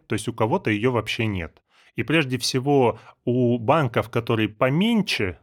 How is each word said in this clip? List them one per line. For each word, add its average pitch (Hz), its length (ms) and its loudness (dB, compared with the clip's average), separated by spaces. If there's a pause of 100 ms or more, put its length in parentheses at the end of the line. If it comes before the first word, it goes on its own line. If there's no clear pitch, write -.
то 113 80 -2
есть 104 120 -6
у 113 60 -4
кого-то 110 380 0
ее 107 200 0
вообще 113 360 -2
нет. 90 340 -6 (340)
И 113 80 -4
прежде 135 340 0
всего 131 640 2 (240)
у 123 340 2
банков, 120 520 0
которые 113 400 0
поменьше, 143 920 0